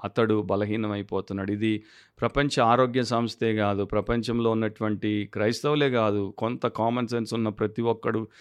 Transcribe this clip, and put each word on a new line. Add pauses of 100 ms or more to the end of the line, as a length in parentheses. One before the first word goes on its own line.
అతడు
బలహీనమైపోతున్నాడు.
ఇది (380)
ప్రపంచ
ఆరోగ్య
సంస్థే
కాదు,
ప్రపంచంలో
ఉన్నటువంటి
క్రైస్తవులే
కాదు,
కొంత
కామన్
సెన్స్
ఉన్న
ప్రతి
ఒక్కడు (140)